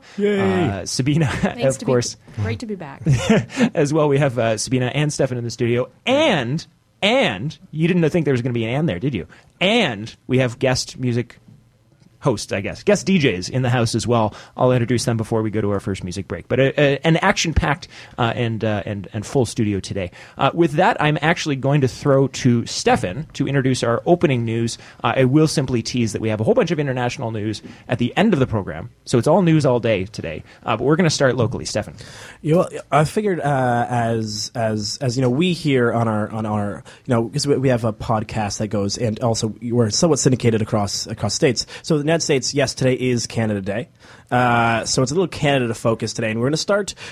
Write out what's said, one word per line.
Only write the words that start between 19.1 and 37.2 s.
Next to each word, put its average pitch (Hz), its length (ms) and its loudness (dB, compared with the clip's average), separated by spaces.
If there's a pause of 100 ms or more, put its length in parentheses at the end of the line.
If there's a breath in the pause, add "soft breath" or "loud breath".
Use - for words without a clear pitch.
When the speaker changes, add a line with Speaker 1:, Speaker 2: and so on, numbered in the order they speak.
Speaker 2:
and 104 120 -6
full 131 220 0
studio 104 320 0
today. 92 320 -6 (260 loud breath)
Uh, 135 160 2
with 165 200 2
that, 180 280 2
I'm 151 220 2
actually 156 320 0
going 135 280 2
to 131 40 2
throw 135 400 2
to 120 400 2
Stefan 127 680 -2
to - 120 -2
introduce 131 380 0
our 117 200 0
opening 156 400 2
news. 117 340 -2 (260 loud breath)
Uh, 117 140 2
I 131 80 4
will 151 200 4
simply 131 340 0
tease 113 320 -2
that 110 80 -4
we 110 100 -2
have 107 100 -2
a 110 40 0
whole 196 100 2
bunch 220 180 2
of 151 80 -2
international 127 500 -4
news 107 320 -4 (240 loud breath)
at 127 140 -2
the 120 160 0
end 202 160 4
of 147 80 2
the 117 80 2
program, 92 420 -6 (140)
so - 140 0
it's 113 100 2
all 185 140 6
news 160 220 4
all 123 140 4
day 104 280 0
today. 80 360 -10 (220 loud breath)
Uh, 113 120 0
but 117 60 -4
we're 151 140 4
gonna 165 140 4
start 131 260 2
locally. 107 300 -2
Stefan. - 280 -6 (480 loud breath)
Speaker 1:
You 156 140 2
know, 180 120 2 (220)
I 147 140 4
figured, 196 340 -2
uh, 131 500 0
as, 113 680 -2
as, 110 440 -2
as 127 160 -2
you 135 60 0
know, 127 80 2
we 170 220 2
here 127 400 2
on 117 160 2
our, 107 220 -2
on 110 160 -6
our, 101 360 -4 (240 loud breath)
you 127 80 2
know, 120 140 2